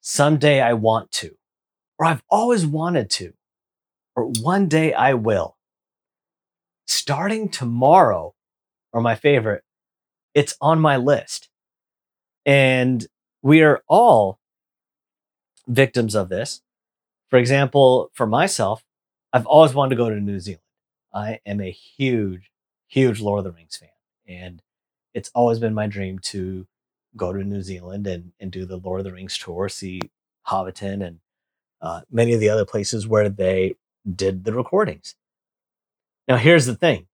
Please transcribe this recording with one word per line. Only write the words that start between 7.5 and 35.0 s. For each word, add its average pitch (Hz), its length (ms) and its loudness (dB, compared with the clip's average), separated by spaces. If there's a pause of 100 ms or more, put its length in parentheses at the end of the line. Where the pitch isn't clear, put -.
tomorrow, 120 840 2 (580)
or 117 80 -2
my 117 140 0
favorite, 113 500 0 (680)
"It's - 300 0
on 160 180 2
my 151 160 2
list." - 540 -4 (960)
And 131 600 2 (360)
we 156 200 6
are 151 240 4
all 147 520 4 (1300)
victims 120 480 0
of 98 140 0
this. 95 340 -8 (680)
For 131 100 4
example, 131 760 2
for 123 140 -4
myself, 113 580 -2 (480)
I've 120 140 0
always 151 280 6
wanted 135 160 0
to 131 60 -2
go 117 140 -2
to 104 100 -4
New 101 180 -6
Zealand. 90 240 -14 (500)
I 107 320 -10
am 101 160 -6
a 95 100 -8
huge, 104 840 -6 (340)
huge 123 340 0
Lord 104 180 -2
of 95 60 -6
the 92 80 -12
Rings 82 240 -20
fan. 78 120 -20 (400)
And 90 340 -20 (520)
it's 98 200 -12
always 120 240 2
been 113 160 -4
my 107 120 -4
dream 98 340 -10
to 92 480 -10 (480)
go 92 160 -6
to 98 100 -6
New 101 200 -8
Zealand 92 440 -12
and, 87 320 -10
and 95 140 -14
do 92 140 -12
the 92 100 -12
Lord 92 240 -8
of 98 40 -6
the 95 80 -12
Rings 92 260 -14
tour, 90 300 -8
see 92 340 -12 (440)
Hobbiton 98 580 -6
and, 85 160 -16 (600)
uh, 82 300 -12
many 117 240 2
of 113 60 0
the 107 100 4
other 107 160 0
places 107 420 -6
where 107 200 2
they 95 460 -2 (340)
did 95 360 -4
the 110 80 -4
recordings. 135 640 -4 (1120)